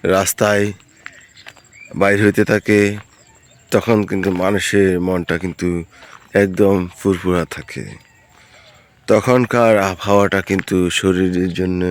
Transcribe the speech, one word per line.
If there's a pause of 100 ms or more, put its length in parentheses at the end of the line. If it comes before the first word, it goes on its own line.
রাস্তায় (1300)
বাইর
হইতে
থাকে, (920)
তখন (120)
কিন্তু (140)
মানুষের (180)
মনটা
কিন্তু (760)
একদম (200)
ফুরফুরা (120)
থাকে। (1200)
তখনকার (160)
আবহাওয়াটা
কিন্তু (220)
শরীরের
জন্য